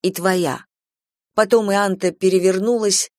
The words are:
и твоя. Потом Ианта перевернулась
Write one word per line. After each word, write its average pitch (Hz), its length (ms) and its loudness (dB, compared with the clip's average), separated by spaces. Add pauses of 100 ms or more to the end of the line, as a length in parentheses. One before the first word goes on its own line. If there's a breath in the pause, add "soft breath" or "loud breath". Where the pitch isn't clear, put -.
и 185 100 -2
твоя. 175 520 -2 (680)
Потом 214 380 2
Ианта 190 400 0
перевернулась 190 1080 0